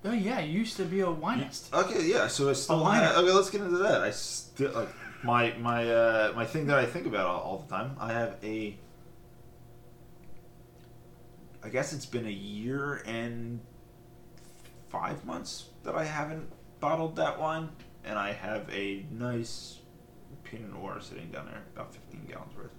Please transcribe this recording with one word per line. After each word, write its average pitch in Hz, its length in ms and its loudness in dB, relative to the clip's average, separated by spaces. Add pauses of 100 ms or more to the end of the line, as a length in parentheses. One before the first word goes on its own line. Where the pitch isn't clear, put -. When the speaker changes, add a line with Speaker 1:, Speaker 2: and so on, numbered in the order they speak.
Speaker 1:
Oh 202 60 0
yeah, 226 280 2
you 156 200 0
used 226 180 -2
to 185 80 0
be 185 160 2
a 185 40 4
winist. 170 640 -2
Speaker 2:
You, 147 100 4
okay, 190 260 2
yeah. 185 200 6
So 139 220 2
I 135 40 4
still 160 280 4
Speaker 1:
A - 80 4
winer. 214 140 8
Speaker 2:
have, 156 140 6
okay, 180 140 8
let's 190 200 8
get 202 100 0
into 175 160 2
that. 180 240 4
I 101 80 2
still, - 640 -4
like, 110 180 -2 (340)
my, 120 360 4
my, 117 300 2
uh, 113 460 6
my 117 100 0
thing 151 200 -2
that 143 140 6
I 120 80 6
think 175 180 -6
about 98 220 2
all, 90 140 0
all 95 180 -4
the - 140 -14
time. 117 260 -4
I 113 120 -4
have 117 320 0
a, 107 320 -4 (3000)
I 107 60 -10
guess 135 240 -2
it's 143 120 -8
been 117 200 -4
a 107 60 -6
year 113 760 -6
and 117 540 -6 (1300)
five - 360 -6
months - 400 -10 (180)
that - 120 -4
I 160 80 0
haven't 156 460 -4 (300)
bottled 160 380 0
that 147 220 0
wine, 156 300 -2 (340)
and 104 160 -4
I 101 140 -2
have 104 380 -6
a 98 400 -4
nice 117 680 -6 (640)
Pinot 110 300 -12
Noir 95 260 -8
sitting 82 320 -14
down 73 140 -10
there, - 160 -14 (120)
about - 200 -12
fifteen - 340 -16
gallons - 300 -14
worth - 220 -12